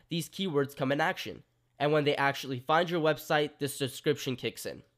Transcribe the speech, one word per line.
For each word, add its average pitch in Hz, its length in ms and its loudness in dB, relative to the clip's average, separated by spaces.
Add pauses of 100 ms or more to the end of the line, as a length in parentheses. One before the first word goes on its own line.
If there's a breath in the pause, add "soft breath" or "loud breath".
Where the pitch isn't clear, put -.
these 165 200 -4
keywords 143 480 0
come 135 140 0
in 143 100 2
action. 160 440 -4 (340)
And 147 140 2
when 151 120 4
they 143 120 2
actually 135 420 0
find 160 320 2
your 175 100 0
website, 151 580 2
this 139 200 -4
description 135 580 0
kicks - 300 -6
in. 73 160 -8 (160)